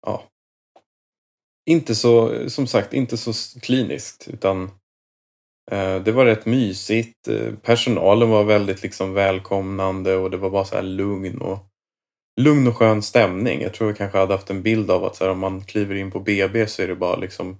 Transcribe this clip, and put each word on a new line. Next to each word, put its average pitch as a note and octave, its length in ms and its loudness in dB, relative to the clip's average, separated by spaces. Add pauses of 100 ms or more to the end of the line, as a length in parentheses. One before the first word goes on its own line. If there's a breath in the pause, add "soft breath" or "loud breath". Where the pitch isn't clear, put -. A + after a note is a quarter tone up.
ja, G2+ 180 -8 (1500)
inte D#3 260 2
så, A#2 540 4
som C3 180 -2
sagt, G2+ 260 0
inte B2 240 -2
så - 140 -6
s-, - 300 -8
kliniskt, - 640 -2
utan, F#2+ 360 -2 (1080)
eh, F#2+ 320 -2
det G#2 80 2
var B2+ 140 6
rätt A2 200 2
mysigt. A2+ 800 -2
Eh, A2 280 -4
personalen A2+ 760 4
var G#2+ 140 6
väldigt G#2 400 2
liksom F#2+ 300 -6
välkomnande F#2+ 1000 -2
och F#2 160 -2
det F#2 60 -6
var F#2+ 120 -2
bara G2 160 0
så - 100 -8
här G2 80 -2
lugn F#2+ 580 -6
och, G2 180 -6 (800)
lugn C#3+ 260 6
och A2+ 100 0
skön A2 240 4
stämning. G2 600 0
Jag F#2+ 120 -6
tror A2 160 -2
jag G#2 80 -6
kanske G2 200 -4
hade F#2+ 160 2
haft F#2+ 160 -6
en F#2+ 140 -6
bild A2 280 0
av F#2 140 2
att F#2 100 -6
så - 80 -4
här, F#2+ 80 0
om F#2 80 -4
man F#2+ 260 -6
kliver G2+ 300 -4
in G2 160 -6
på F#2+ 80 -6
B G2 340 0
B A2 140 2
så - 140 -6
är F#2 60 -2
det F#2 80 -4
bara F2+ 200 -2
liksom F#2+ 440 -10